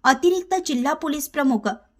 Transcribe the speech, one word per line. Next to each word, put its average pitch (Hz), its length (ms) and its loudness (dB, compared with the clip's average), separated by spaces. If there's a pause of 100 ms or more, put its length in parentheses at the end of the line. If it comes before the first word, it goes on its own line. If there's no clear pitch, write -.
अतिरिक्त 349 520 2 (100)
जिल्हा 269 280 -2
पोलीस 302 340 -6
प्रमुख 254 420 0 (300)